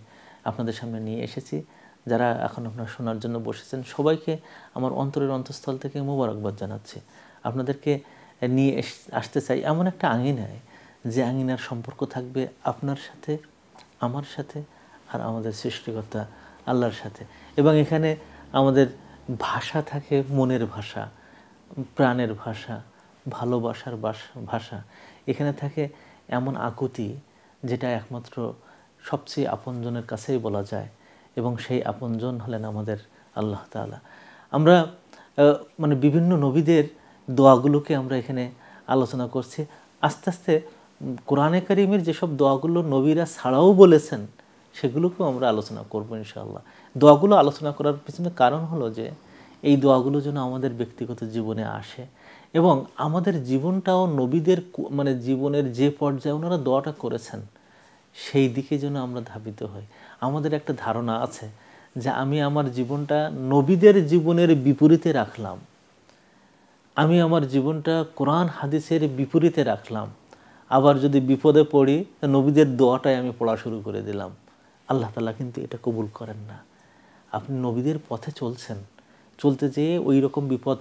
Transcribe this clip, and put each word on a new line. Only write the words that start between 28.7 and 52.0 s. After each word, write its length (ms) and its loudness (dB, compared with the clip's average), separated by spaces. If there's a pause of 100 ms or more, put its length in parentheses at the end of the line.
সবচেয়ে 440 -6
আপনজনের 560 -8
কাছেই 340 -6
বলা 260 -4
যায়, 240 -8 (480)
এবং 220 -2
সেই 260 -4
আপনজন 560 -6
হলেন 260 -8
আমাদের 320 -6 (380)
আল্লাহ 360 -6
তাআলা। 300 -10 (500)
আমরা, 300 6
আহ, 720 0 (260)
মানে, 160 2
বিভিন্ন 400 4
নবীদের 480 4 (460)
দোয়াগুলোকে 640 6
আমরা 220 -4
এখানে 340 -6 (360)
আলোচনা 400 0
করছি। 380 -6 (360)
আস্তে 280 -2
আস্তে, 320 0 (400)
উম, 140 -8 (100)
কোরআনে 360 2
কারিমের 420 2
যেসব 340 -2
দোয়াগুলো 440 2
নবীরা 440 2
ছাড়াও 480 4
বলেছেন, 540 8 (460)
সেগুলোকেও 520 -2
আমরা 240 0
আলোচনা 400 -4
করবো 280 -8
ইনশাআল্লাহ। 440 -14 (360)
দোয়াগুলো 380 10
আলোচনা 360 4
করার 220 -2 (120)
পিছনে 300 -6
কারণ 240 4
হলো 340 -4
যে, 180 -8 (500)
এই 160 6
দোয়াগুলো 440 4
যেন 160 -4
আমাদের 360 -4
ব্যক্তিগত 500 -8
জীবনে 420 -4
আসে, 400 -12 (480)